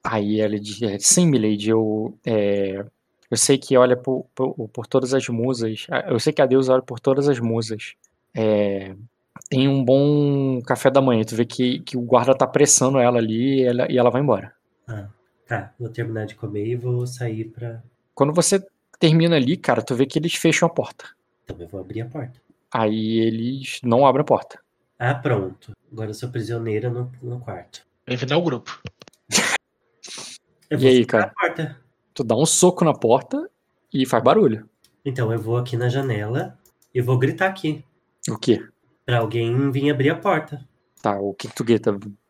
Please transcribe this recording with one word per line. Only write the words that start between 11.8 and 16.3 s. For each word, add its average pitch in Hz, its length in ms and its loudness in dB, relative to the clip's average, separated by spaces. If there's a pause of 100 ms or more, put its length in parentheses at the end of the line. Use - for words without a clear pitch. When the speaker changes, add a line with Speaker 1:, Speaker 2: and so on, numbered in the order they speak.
Speaker 1:
o 120 40 -4
guarda 120 360 4
tá 127 80 2
apressando 135 540 2
ela 120 180 4
ali 117 440 0
e - 20 4
ela, 123 280 0
e 127 60 2
ela 123 140 6
vai 127 100 0
embora. 113 320 -2 (340)
Speaker 2:
Ah, 107 200 -12 (400)
tá. 101 320 -8
Vou 113 100 -8
terminar 110 380 -8
de - 80 -16